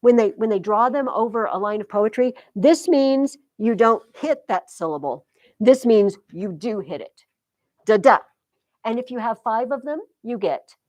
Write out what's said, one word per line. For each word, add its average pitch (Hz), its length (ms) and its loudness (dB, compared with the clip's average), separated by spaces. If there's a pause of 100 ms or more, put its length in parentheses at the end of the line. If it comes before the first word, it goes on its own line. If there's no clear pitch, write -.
When 240 160 4
they, 220 140 2
when 220 200 -4
they 208 80 0
draw 208 320 0
them 269 180 -4
over 226 380 -4
a - 120 -6
line 208 220 -6
of 202 80 -12
poetry, 220 460 -2 (200)
this 285 340 2
means 269 500 0 (200)
you 226 160 -2
don't 226 280 2 (140)
hit 294 320 -6
that 190 220 -6
syllable. 147 560 -8 (340)
This 240 260 4
means 208 320 4 (140)
you 185 200 -10
do 202 280 -8
hit 147 200 -12
it. - 240 -20 (640)
Da, 214 100 2
da. 208 220 6 (680)
And 226 140 -4
if 247 120 -10
you 247 80 -12
have 226 240 -6
five 233 300 -4
of 269 100 -6
them, 294 180 -8 (220)
you 233 160 -8
get 175 360 -6 (140)